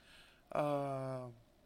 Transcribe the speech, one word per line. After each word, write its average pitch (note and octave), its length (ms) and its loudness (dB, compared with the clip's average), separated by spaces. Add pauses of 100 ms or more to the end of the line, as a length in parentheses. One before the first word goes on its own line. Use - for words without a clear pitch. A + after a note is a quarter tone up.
(520)
Ah, C3+ 800 2 (360)